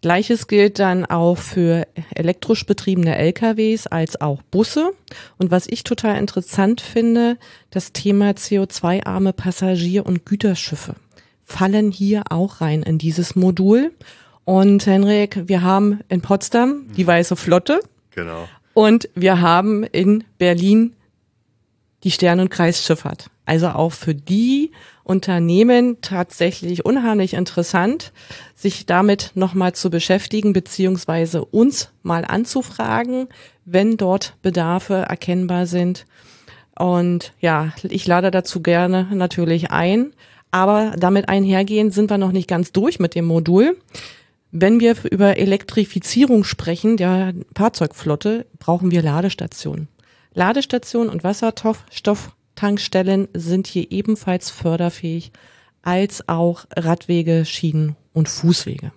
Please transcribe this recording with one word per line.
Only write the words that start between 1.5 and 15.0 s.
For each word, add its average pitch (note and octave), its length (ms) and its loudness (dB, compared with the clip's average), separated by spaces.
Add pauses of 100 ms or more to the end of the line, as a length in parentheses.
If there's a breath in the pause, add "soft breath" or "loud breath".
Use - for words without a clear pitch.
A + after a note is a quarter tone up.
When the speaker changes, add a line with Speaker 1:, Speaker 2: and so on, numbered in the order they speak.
Speaker 1:
elektrisch F3+ 500 -2
betriebene F3+ 520 0
L E3+ 160 2
K A3+ 220 0
Ws A3 300 0
als D#3+ 340 -4
auch C#3+ 220 -4
Busse. D4+ 520 0 (440 loud breath)
Und F#3 140 0
was F3+ 160 0
ich - 160 -8
total G#3+ 340 -2
interessant G3+ 640 -2
finde, A#3 560 0 (320 loud breath)
das - 240 -8
Thema G3+ 420 2
C - 220 -2
O F#3+ 80 2
zwei F#3 400 -2
arme F#3+ 260 0
Passagier- F#3 760 -2
und F3 180 -2
Güterschiffe G3+ 680 -4 (500 soft breath)
fallen G3+ 460 0
hier G3+ 400 -2
auch F3+ 300 -2
rein D#3 200 0
in D#3+ 160 -2
dieses D#3+ 380 -2
Modul. F#3+ 560 4 (520 loud breath)
Und G3 440 4
Henrik, G3+ 580 2